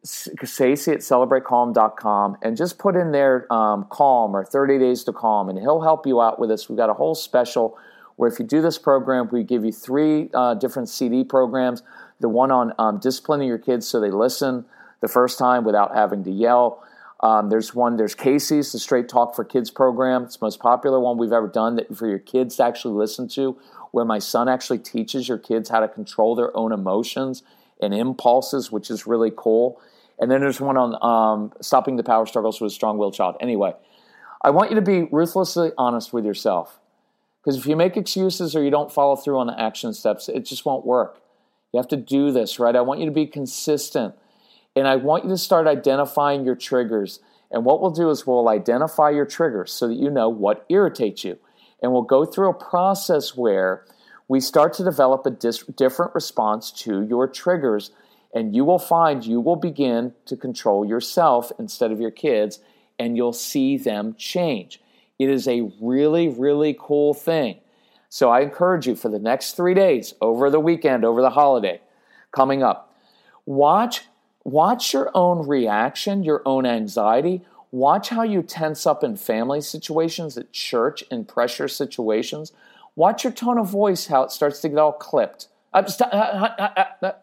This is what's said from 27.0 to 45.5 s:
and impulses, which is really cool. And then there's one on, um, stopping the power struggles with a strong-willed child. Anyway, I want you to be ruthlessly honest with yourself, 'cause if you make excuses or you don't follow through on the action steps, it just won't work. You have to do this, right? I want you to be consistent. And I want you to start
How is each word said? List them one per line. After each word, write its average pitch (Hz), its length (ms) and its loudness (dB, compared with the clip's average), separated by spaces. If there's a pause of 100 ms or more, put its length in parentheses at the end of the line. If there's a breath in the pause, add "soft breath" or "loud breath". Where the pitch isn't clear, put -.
and 101 120 -2
impulses, 123 800 0
which 107 200 -8
is 107 160 -8
really 113 280 0
cool. 117 460 0 (380 soft breath)
And 120 100 0
then 135 120 2
there's 135 200 -2
one 135 160 0
on, 123 260 0
um, 110 480 2 (100)
stopping 131 340 0
the 117 80 -2
power 113 220 2
struggles 110 360 -4
with 104 100 -4
a - 40 -14
strong-willed 104 400 -2
child. 92 240 -2
Anyway, 101 340 -2 (680 loud breath)
I 139 100 4
want 185 180 2
you 220 60 -2
to 214 60 4
be 185 300 2
ruthlessly 170 640 0
honest 120 360 -2
with 113 120 -2
yourself, 98 540 -4 (640)
'cause 135 140 -2
if 131 80 -10
you 151 100 0
make 180 220 2
excuses 180 580 -2
or 151 80 2
you 143 80 2
don't 147 200 0
follow 143 240 2
through 139 240 -2
on 120 80 -2
the 113 120 -8
action 110 340 -4
steps, - 360 -4
it 123 120 -6
just - 240 -12
won't 139 200 -4
work. 120 340 0 (520)
You 120 80 0
have 127 80 -4
to 147 100 -2
do 139 340 0
this, 120 280 -2
right? 120 160 2
I 123 60 6
want 135 180 -2
you 165 60 -4
to 151 60 -4
be 151 140 0
consistent. 139 880 -4 (640 soft breath)
And 135 120 2
I 135 80 4
want 139 280 0
you 175 80 -6
to 185 60 -2
start 165 300 4